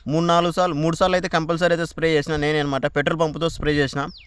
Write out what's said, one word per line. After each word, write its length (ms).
మూడు 180
నాలుగు 260
సార్లు, 240
మూడు 200
సార్లు 200
అయితే 120
కంపల్సరీ 480
అయితే 100
స్ప్రే 320
చేసిన 180
నేనే 240
అనమాట. 260
పెట్రోల్ 340
పంపుతో 300
స్ప్రే 240
చేసిన, 340